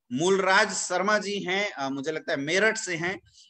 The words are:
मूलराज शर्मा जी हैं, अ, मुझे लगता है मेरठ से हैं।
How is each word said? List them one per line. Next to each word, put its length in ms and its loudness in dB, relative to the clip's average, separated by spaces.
मूलराज 640 4
शर्मा 460 0
जी 240 -4
हैं, 280 -2
अ, 180 -4
मुझे 220 -4
लगता 200 -6
है 60 0
मेरठ 400 0
से 180 -6
हैं। 260 -4